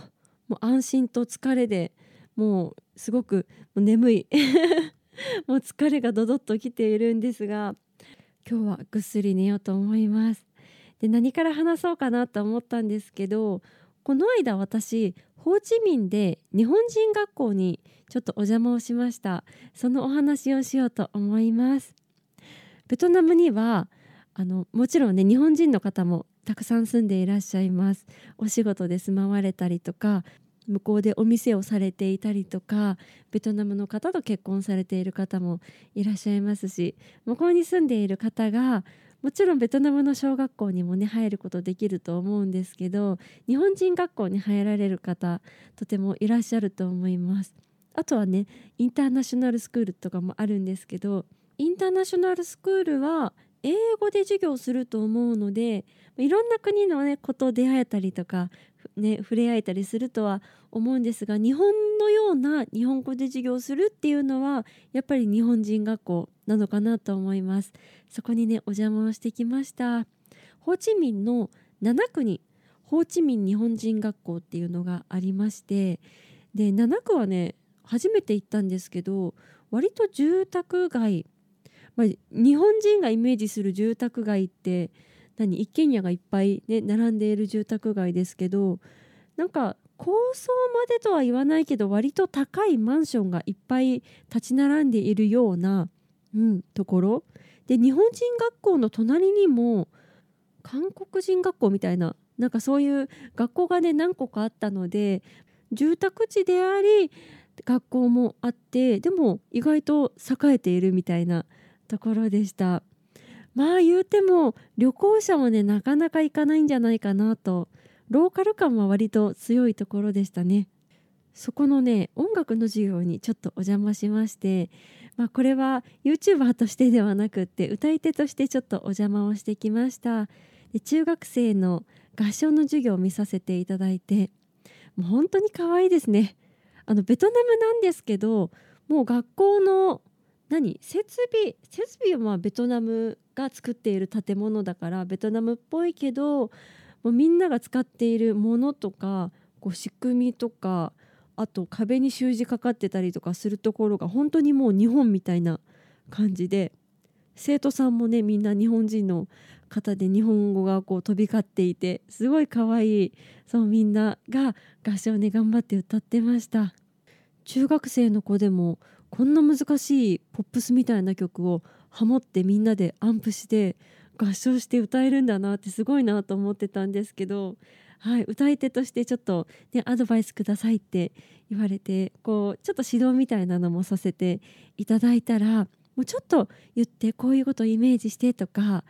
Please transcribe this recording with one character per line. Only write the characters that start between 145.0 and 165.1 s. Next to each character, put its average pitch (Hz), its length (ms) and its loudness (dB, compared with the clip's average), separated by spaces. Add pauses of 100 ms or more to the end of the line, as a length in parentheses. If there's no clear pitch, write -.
ベ 185 140 -8
ト 214 120 -4
ナ 226 120 -2
ム 233 120 -2
っ - 20 -6
ぽ 320 280 -6
い 349 80 -2
け 277 200 -6
ど、 277 380 -2 (520)
も 233 80 0
う - 20 2
み 269 160 4
ん 339 80 4
な 359 140 2
が 240 100 0
使 - 180 -6
っ 254 60 0
て - 220 -4
い 226 120 2
る 226 160 2
も 220 220 0
の 269 160 0
と 214 180 -8
か、 190 400 -6 (300)
こ - 80 -8
う 180 60 -6
仕 - 160 -12
組 247 240 -4 (140)
み 240 40 -2
と 240 160 -6
か、 185 460 -6 (420)
あ 214 100 -4
と 180 200 -8
壁 233 340 -2
に 262 100 0
習 254 220 -2
字 233 140 -2
か 240 120 -4
か 247 120 -2
っ 233 40 -2
て 196 140 -6
た 190 140 -4
り 180 100 -2
と - 80 -10
か 175 140 -6
す - 160 -6
る 208 80 -6
と 220 160 -2
こ 214 160 0
ろ 202 80 0
が 170 100 -6
本 277 220 -2
当 330 100 2
に 294 140 4
も 269 160 4
う - 20 4
日 196 140 4
本 240 260 4
み 190 80 0
た 180 140 -2
い 175 80 0
な 165 180 -2 (480)
感 208 260 -2
じ 180 140 -4
で、 190 240 -2 (640)
生 285 240 0
徒 277 100 0
さ 262 180 0
ん 233 100 2
も 233 100 0
ね、 226 140 2
み 208 160 0
ん 208 40 0
な 208 120 0
日 208 120 2
本 226 200 2
人 214 200 -2
の 180 220 -2 (400)
方 208 260 -4
で 190 140 -2
日 196 140 4
本 208 320 2
語 190 100 0
が 190 180 0
こ 190 140 -4
う 180 60 -6
飛 214 120 -2
び 202 100 0
交 214 160 0
っ - 40 0
て - 180 -4
い 180 120 0
て、 180 340 -6
す 233 200 -4
ご 302 120 2
い 294 80 0
可 226 220 0
愛 214 340 2
い、 - 80 -4 (340)
そ 233 140 0
う、 220 60 2
み 220 180 4
ん 208 80 2
な 214 260 0 (100)
が 262 280 0 (280)
合 208 120 -2
唱 220 220 -2